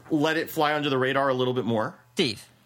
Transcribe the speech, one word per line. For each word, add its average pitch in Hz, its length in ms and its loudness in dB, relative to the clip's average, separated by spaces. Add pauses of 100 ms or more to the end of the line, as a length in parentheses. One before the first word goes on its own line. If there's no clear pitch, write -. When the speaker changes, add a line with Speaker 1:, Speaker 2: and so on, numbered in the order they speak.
(100)
Speaker 1:
let 156 260 2
it 160 140 -4
fly 151 240 0
under 147 160 0
the 135 80 2
radar 135 300 2
a 131 60 2
little 127 200 0
bit 127 100 -2
more. 117 300 -2 (200)
Speaker 2:
Steve, 127 300 -2 (220)